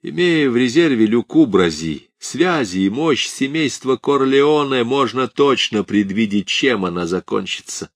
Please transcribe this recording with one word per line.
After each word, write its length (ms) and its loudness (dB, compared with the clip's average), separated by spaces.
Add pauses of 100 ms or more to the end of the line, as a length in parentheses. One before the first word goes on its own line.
Имея 480 0
в 60 0
резерве 500 4
Люку 400 2
Брази, 720 0
связи 600 -2
и 120 2
мощь 380 -2
семейства 680 -4
Корлеоне, 880 2
можно 440 -2
точно 560 0
предвидеть, 640 -2
чем 360 0
она 220 -4
закончится. 880 -6